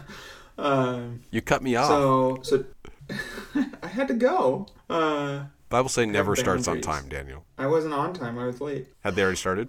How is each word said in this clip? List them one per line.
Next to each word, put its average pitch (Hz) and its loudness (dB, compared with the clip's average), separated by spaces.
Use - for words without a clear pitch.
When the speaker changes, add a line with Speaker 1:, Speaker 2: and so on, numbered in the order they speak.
Speaker 1:
Um, 127 0
Speaker 2:
You 113 0
cut 135 2
me 127 2
off. 131 4
Speaker 1:
so, 131 4
so - 2
<laughs> - -4
I 170 -8
had 233 -2
to 262 0
go. 226 2
Uh, 143 0
Speaker 2:
Bible 127 2
study 120 2
Speaker 1:
have 104 -2
Speaker 2:
never 101 2
starts 92 2
on 82 0
Speaker 1:
boundaries. - -6
Speaker 2:
time, 69 -12
Daniel. 69 -10
Speaker 1:
I 135 -2
wasn't 156 2
on 147 -2
time. 120 -8
I 123 -4
was 123 -6
late. 139 -6
Speaker 2:
Had 98 -2
they 101 2
already 95 2
started? 95 -2